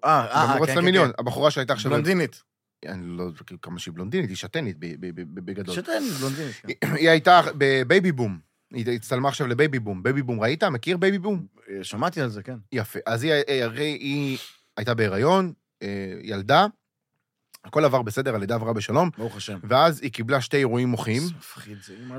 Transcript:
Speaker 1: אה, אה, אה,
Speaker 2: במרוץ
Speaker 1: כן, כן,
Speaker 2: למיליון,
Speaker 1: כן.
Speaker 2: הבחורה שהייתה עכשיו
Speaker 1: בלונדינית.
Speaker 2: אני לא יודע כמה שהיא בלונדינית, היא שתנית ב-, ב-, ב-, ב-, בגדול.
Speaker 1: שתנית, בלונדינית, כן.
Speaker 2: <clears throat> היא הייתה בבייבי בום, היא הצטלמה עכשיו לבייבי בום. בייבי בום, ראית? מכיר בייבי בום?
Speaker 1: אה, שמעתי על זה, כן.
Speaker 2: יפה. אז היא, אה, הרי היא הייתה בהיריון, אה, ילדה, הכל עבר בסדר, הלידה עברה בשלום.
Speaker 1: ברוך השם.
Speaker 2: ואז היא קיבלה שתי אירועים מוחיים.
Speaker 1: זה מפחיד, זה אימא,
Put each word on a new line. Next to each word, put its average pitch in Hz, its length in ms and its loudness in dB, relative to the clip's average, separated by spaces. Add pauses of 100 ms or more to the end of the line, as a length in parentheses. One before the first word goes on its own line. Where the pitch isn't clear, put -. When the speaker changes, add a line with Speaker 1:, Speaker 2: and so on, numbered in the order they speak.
Speaker 1:
אה, 147 60 4
אה, 135 320 4
אה, 135 100 4
Speaker 2:
במרוץ 139 160 2
Speaker 1:
כן, 135 60 0
כן, 170 60 4
Speaker 2:
למיליון, 180 280 6
Speaker 1:
כן. 113 100 -4
Speaker 2:
הבחורה 127 320 2
שהייתה 139 220 -2
עכשיו 117 180 0
Speaker 1:
בלונדינית. 151 520 0 (440)
Speaker 2:
אני 90 200 -10 (100)
לא 90 60 -4
יודע 87 140 -6 (260)
כמה 85 160 -12
שהיא 85 160 -12
בלונדינית, 104 360 -4
היא 95 60 -8
שתנית 101 420 -6
ב-, 80 80 -12
ב-, 85 200 -10
ב-, 85 280 -12
ב-, 95 60 -10 (100)
בגדול. 95 240 -8
Speaker 1:
שתנית, 285 440 -4
בלונדינית, 135 360 -6
כן. - 140 -16 (260)
Speaker 2:
<clears throat> 151 40 -2
היא 160 120 4
הייתה 170 300 8 (180)
בבייבי 139 540 4
בום, 110 260 -2 (340)
היא 123 220 -4
הצטלמה 127 340 0
עכשיו 131 180 -2
לבייבי 135 320 2
בום. 101 240 -6
בייבי 135 200 0
בום, 120 180 -2
ראית? 143 240 2
מכיר 165 320 -2
בייבי 196 220 2
בום? 190 280 -2 (240)
Speaker 1:
אה, 98 140 -10
שמעתי 156 360 -4
על 131 80 -2
זה, 104 140 -8
כן. 127 140 -12 (160)
Speaker 2:
יפה. 113 340 -4
אז 117 160 -2
היא, 160 100 2
אה, 143 320 2
הרי 117 200 -4 (160)
היא 139 380 -2 (380)
הייתה 107 180 -2
בהיריון, 127 580 2 (300)
אה, 101 60 -6 (340)
ילדה, 107 440 4 (1000)
הכל 151 200 2
עבר 127 180 4
בסדר, 123 320 -4
הלידה 101 200 -2
עברה 113 180 -2
בשלום. 120 460 2
Speaker 1:
ברוך 110 180 -8
השם. 101 280 -10
Speaker 2:
ואז 139 380 4
היא 135 100 -4
קיבלה 123 280 0
שתי 135 160 -2
אירועים 123 320 2
מוחיים. 117 340 0
Speaker 1:
זה 175 160 -4
מפחיד, 104 480 -18
זה 95 140 -18
אימא, 127 180 -14